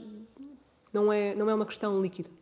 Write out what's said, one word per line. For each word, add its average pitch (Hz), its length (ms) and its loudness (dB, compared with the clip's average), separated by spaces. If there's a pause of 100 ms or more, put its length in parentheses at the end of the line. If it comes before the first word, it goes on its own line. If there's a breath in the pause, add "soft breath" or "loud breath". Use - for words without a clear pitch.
(920)
não 208 200 4
é, 202 220 2
não 208 140 0
é 220 60 4
uma 214 120 0
questão 202 340 -2
líquida. 185 280 -4 (140)